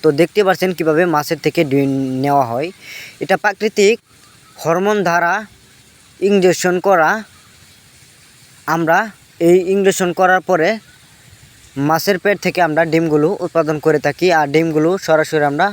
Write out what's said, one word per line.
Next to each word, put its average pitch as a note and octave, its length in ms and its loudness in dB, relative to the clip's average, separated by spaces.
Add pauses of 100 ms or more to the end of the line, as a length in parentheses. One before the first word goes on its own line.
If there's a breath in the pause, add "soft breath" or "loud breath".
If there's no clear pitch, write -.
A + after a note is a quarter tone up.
তো D#3 60 4 (120)
দেখতে F3 260 2
পাচ্ছেন F#3 320 0
কিভাবে D#3+ 240 2 (120)
মাছের D3 300 -4
থেকে D#3 160 -2 (100)
ডিম C#3 200 2 (340)
নেওয়া C#3+ 260 2
হয়। C3+ 180 -4 (540 loud breath)
এটা F3+ 200 0
প্রাকৃতিক G#3 520 0 (680)
হরমোন F#3+ 340 0 (100)
দ্বারা E3+ 260 0 (960)
ইনজেকশন F#3 460 2 (120)
করা। E3+ 240 4 (1600)
আমরা E3+ 240 2 (500)
এই F3 80 6 (180)
ইনজেকশন F#3+ 360 0 (100)
করার F#3 280 2
পরে E3+ 200 0 (1200)
মাছের E3 340 0
পেট G3+ 220 0
থেকে F3+ 240 -2
আমরা D#3 140 0 (100)
ডিমগুলো D#3 360 0 (160)
উৎপাদন D#3 400 -2
করে D3+ 220 2
থাকি, D#3+ 200 -2 (120)
আর D3 160 2
ডিমগুলো D#3+ 360 2 (160)
সরাসরি D#3 440 0
আমরা D#3+ 220 0